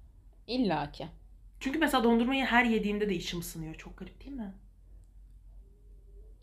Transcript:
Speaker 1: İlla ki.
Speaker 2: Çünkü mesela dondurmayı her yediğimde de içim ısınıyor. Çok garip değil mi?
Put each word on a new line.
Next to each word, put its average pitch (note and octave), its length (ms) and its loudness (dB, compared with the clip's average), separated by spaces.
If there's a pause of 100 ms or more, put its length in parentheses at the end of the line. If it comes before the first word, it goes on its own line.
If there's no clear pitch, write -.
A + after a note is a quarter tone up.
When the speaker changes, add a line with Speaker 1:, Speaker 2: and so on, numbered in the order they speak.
(480)
Speaker 1:
İlla F3+ 440 0
ki. - 160 -12 (520)
Speaker 2:
Çünkü C#4 200 -2
mesela C4 240 4
dondurmayı A#3+ 420 4
her A#3+ 200 6
yediğimde G#3 440 2
de G3 60 2
içim E3+ 240 -4
ısınıyor. D#3+ 360 -8
Çok - 220 -16
garip - 280 -16
değil C#4 100 -12
mi? G3+ 180 -8 (1900)